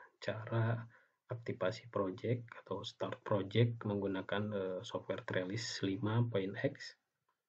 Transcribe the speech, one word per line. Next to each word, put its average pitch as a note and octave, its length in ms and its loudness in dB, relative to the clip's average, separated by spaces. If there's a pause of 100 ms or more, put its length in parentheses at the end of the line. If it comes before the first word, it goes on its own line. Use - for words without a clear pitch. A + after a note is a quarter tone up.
(180)
cara A2+ 560 0 (560)
aktivasi G#2 560 -2
project G#2 640 0 (160)
atau - 160 -4
start - 400 -4
project A2+ 640 4
menggunakan, G2 640 0
eh, F#2+ 320 0
software - 400 -4
Trellis F#2 640 -2
lima A2 400 4
Point G2+ 320 0
X. - 400 -2 (500)